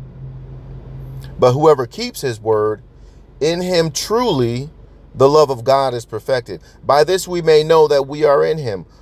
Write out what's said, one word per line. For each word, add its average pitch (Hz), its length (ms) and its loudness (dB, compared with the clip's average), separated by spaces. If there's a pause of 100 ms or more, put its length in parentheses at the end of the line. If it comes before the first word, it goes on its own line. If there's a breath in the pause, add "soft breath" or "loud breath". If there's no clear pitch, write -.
(1400 loud breath)
But 127 140 4
whoever 143 340 4
keeps 233 360 -10
his 117 180 -6
word, 107 420 -2 (600 soft breath)
in 170 200 -2
him 175 300 0
truly 143 760 -2 (440)
the 135 160 4
love 147 200 4
of 117 160 -8
God 135 280 2
is 123 120 -8
perfected. 117 560 -6 (240 soft breath)
By 143 180 4
this 180 240 0
we 175 140 -4
may 156 220 4
know 160 240 4
that 139 200 0
we 151 160 -4
are 147 220 4
in 160 120 -2
him. 107 280 -8 (160 soft breath)